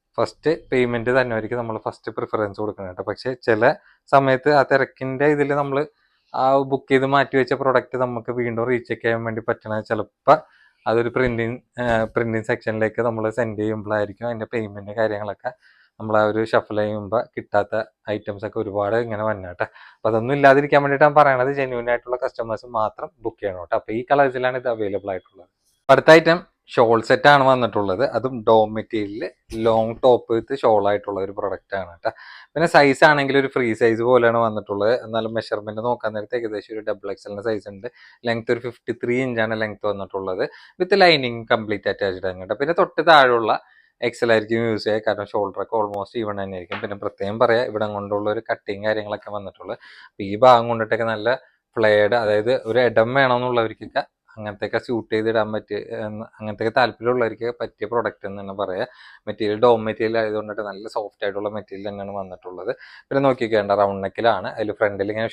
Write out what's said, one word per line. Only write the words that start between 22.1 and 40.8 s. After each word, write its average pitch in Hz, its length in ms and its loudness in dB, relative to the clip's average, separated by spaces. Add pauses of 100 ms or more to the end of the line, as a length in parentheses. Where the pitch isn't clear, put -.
കസ്റ്റമേഴ്സ് 120 460 -6 (100)
മാത്രം 110 300 -4 (160)
ബുക്ക് 110 180 -8
ചെയ്യണം 90 240 -8
ട്ടോ. 117 140 -2
അപ്പൊ - 180 -8
ഈ - 100 -2
കളേഴ്സിലാണ് 131 540 2
ഇത് 123 100 -2
അവൈലബിൾ 101 400 -4
ആയിട്ടുള്ളത്. 92 360 -14 (400)
അടുത്ത 135 300 6
ഐറ്റം 165 200 4 (340)
ഷാൾ 117 260 4 (100)
സെറ്റ് 135 240 4
ആണ് 143 160 6
വന്നിട്ടുള്ളത്, 107 540 0 (140)
അതും 131 180 -2 (140)
ഡോം 110 280 6
മെറ്റീരിയൽ 107 460 -6 (440)
ലോങ് 113 280 2 (100)
ടോപ്പ് 120 300 4
വിത്ത് 113 280 -4
ഷാൾ 107 260 4
ആയിട്ടുള്ള 101 380 -2
ഒരു 98 120 -14
പ്രൊഡക്റ്റ് 98 400 -8
ആണ് 90 140 -10 (100)
ട്ടോ. 110 80 -2 (400)
പിന്നെ 160 240 0
സൈസ് 143 300 6
ആണെങ്കിൽ 143 360 4
ഒരു 135 140 0
ഫ്രീ 131 120 0 (140)
സൈസ് 113 280 4
പോലെയാണ് 117 380 4
വന്നിട്ടുള്ളത്. 104 480 0 (100)
എന്നാലും 113 340 -4
മെഷർമെന്റ് 107 500 -8
നോക്കാൻ 117 280 -4
നേരത്ത് 107 220 -6
ഏകദേശം 107 360 -8
ഒരു 107 140 -10
ഡബിൾ 101 240 -8
എക്സ് - 160 -14
എല്ലിന്റെ 101 200 -10
സൈസ് 107 240 -4
ഉണ്ട്. 101 160 -14 (400)
ലെങ്ത് 113 260 -2
ഒരു 117 120 -4
ഫിഫ്റ്റി 113 360 -8
ത്രീ 120 140 0 (100)
ഇഞ്ചാണ് 113 360 -2
ലെങ്ത് 107 280 -6
വന്നിട്ടുള്ളത്, 95 540 -6 (360)